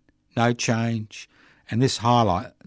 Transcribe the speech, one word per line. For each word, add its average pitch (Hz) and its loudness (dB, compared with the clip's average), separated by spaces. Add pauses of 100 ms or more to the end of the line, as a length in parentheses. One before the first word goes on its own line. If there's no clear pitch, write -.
(380)
no 120 2
change. 117 -4 (420)
And 110 -2
this 131 0
highlight, 113 2 (140)